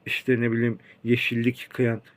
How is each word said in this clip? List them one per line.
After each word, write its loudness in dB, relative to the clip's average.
işte 0
ne 0
bileyim 0
yeşillik 0
yıkayan 0